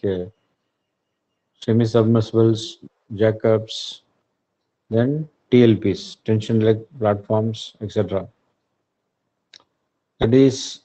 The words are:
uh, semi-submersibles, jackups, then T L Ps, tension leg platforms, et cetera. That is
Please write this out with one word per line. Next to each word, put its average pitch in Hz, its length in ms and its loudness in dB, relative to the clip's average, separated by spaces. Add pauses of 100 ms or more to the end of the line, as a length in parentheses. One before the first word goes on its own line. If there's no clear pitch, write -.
uh, 92 200 -4 (1400)
semi-submersibles, 113 1200 2 (360)
jackups, 110 840 -2 (920)
then 139 380 -2 (220)
T 123 140 6
L 113 120 6
Ps, - 480 -6
tension 110 360 -2
leg 110 200 2 (180)
platforms, 107 840 -4
et 104 120 -10
cetera. 92 360 -4 (1900)
That 113 160 2
is 131 500 2